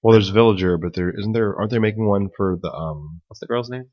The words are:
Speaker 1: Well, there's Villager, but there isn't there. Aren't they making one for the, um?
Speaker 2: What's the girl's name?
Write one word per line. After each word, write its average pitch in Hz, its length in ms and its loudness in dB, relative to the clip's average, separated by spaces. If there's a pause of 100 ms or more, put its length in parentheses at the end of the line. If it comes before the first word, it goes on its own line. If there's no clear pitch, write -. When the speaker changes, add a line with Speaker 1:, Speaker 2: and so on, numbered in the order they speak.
Speaker 1:
Well, 113 120 6
there's 104 160 6
Villager, 98 480 4
but 85 160 -6
there 90 180 -2
isn't 104 220 -6
there. 110 240 -2
Aren't 110 140 -4
they 120 80 0
making 110 260 0
one 101 300 0
for 92 260 -2
the, 85 100 -8
um? 78 560 -10
Speaker 2:
What's - 120 -20
the - 80 -14
girl's 120 220 -4
name? 127 240 -12